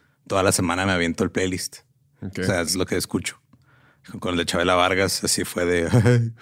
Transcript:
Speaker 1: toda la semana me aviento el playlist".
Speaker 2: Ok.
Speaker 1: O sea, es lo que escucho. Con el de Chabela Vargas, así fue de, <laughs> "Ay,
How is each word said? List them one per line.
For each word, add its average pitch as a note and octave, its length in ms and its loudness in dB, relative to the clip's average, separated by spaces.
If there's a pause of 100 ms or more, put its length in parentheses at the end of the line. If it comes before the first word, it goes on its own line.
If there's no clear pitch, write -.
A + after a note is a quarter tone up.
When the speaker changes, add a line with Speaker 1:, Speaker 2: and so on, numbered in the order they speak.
(260)
Speaker 1:
toda G2 160 0
la F#2 100 4
semana F2+ 320 0
me G2 80 2
aviento E2+ 320 0
el F2 60 -2
playlist". F#2 480 -4 (420)
Speaker 2:
Ok. F#2+ 200 -10
Speaker 1:
O F#2 40 -2
sea, F#2+ 160 0
es E2 160 -2
lo F2+ 80 0
que G2 140 -2
escucho. - 420 -6 (800)
Con F#2 120 -4
el F2 60 -2
de E2+ 60 0
Chabela F2+ 300 0
Vargas, F#2 500 2
así - 200 -2
fue - 200 -4
de, F2 240 2
<laughs> G#2 160 4
"Ay, A#2 380 4